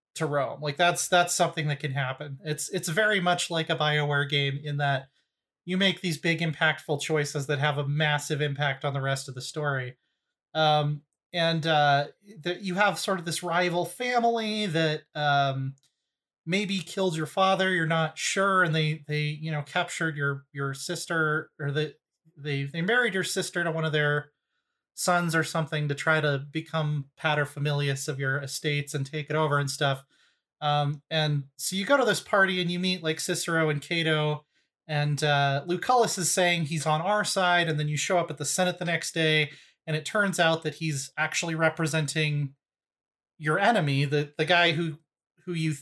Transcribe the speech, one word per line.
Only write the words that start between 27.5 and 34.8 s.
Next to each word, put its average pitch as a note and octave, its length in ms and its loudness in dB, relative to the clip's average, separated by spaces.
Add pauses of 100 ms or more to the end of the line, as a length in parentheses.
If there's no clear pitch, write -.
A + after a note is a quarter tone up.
of C#3 120 -6
your C#3 180 -2
estates C#3+ 560 -4
and C#3 100 -2
take D3 240 -8
it D3+ 80 -4
over D3 220 2
and C#3+ 100 0
stuff. C#3 360 -2 (560)
Um, D3 500 0
and D3+ 340 0 (120)
so - 180 -6
you G3 100 -2
go C#4 120 4
to B3+ 80 4
this G#3 160 2
party F#3+ 400 2
and E3+ 100 -2
you F3+ 80 -2
meet, F#3 240 -2
like, D#3 160 0
Cicero E3 500 0
and D3 140 -2
Cato, D#3 600 0 (440)